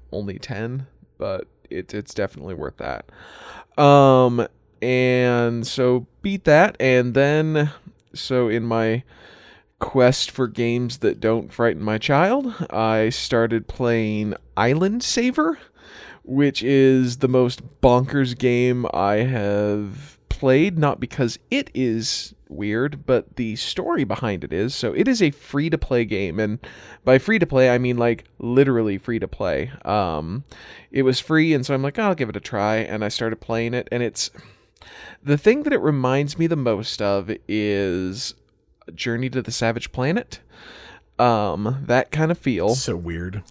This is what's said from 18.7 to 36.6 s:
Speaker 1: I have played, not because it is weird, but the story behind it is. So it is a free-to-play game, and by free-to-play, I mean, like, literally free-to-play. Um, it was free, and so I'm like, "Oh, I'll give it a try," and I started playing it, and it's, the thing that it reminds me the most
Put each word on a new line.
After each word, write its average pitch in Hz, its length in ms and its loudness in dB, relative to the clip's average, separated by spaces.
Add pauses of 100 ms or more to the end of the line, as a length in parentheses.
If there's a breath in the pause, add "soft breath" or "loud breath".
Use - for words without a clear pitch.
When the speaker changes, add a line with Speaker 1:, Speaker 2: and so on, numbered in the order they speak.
Speaker 1:
I 101 240 0
have 104 1000 -2 (120)
played, 156 500 2
not 147 200 0
because 120 380 -4 (140)
it 277 240 -2
is 113 580 -4 (140)
weird, 113 580 -4
but - 300 0
the 110 220 -4
story - 480 -4
behind 101 380 -4
it - 100 -8
is. 107 200 -2
So 107 200 -4
it 214 140 0
is 240 140 0
a 151 100 2
free-to-play 143 720 -2
game, 95 340 -4
and 107 180 -2 (460 loud breath)
by 131 160 6
free-to-play, 143 500 2
I 123 80 4
mean, 123 200 0
like, 117 260 0 (160)
literally 120 580 2
free-to-play. 98 760 -4 (120)
Um, 90 640 -2 (460 loud breath)
it 135 120 2
was 127 160 2
free, 160 340 2
and 127 120 -2
so 139 80 -2
I'm 135 100 -2
like, 143 160 -4
"Oh, 220 40 -2
I'll 196 120 0
give 131 140 -4
it 104 60 -12
a 101 60 -8
try," 107 360 -2
and 107 260 -4
I 104 60 -4
started 113 320 -4
playing 117 320 -4
it, 123 180 -6
and 120 100 -2
it's, - 300 -6 (920 loud breath)
the 143 160 2
thing 220 260 4
that 302 100 0
it - 80 0
reminds 143 580 0
me 165 80 2
the 165 80 0
most 110 460 -2